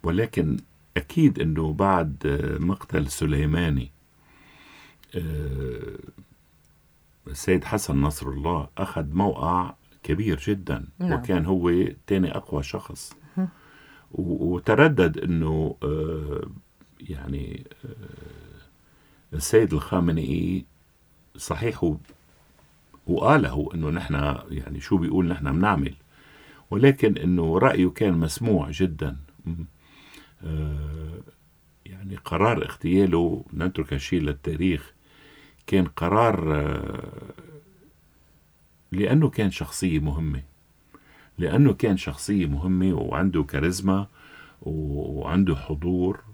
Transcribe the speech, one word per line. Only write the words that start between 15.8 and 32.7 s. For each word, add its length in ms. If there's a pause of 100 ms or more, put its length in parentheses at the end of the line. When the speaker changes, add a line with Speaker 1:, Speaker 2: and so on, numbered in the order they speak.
Speaker 1:
آه، 640 (520)
يعني، 640 (220)
آه، 40 (1400)
السيد 400
الخامنئي 920 (720)
صحيح 460
و-، 140 (1120)
وقاله 680
إنه 160
نحن 240 (360)
يعني 300
شو 180
بيقول 300
نحن 240
بنعمل، 420 (760)
ولكن 460
إنه 400
رأيه 320
كان 240
مسموع 580
جدًا. 440 (300)
مم. 200 (800)
آه، 720 (680)
يعني 300
قرار 500
اغتياله، 760 (100)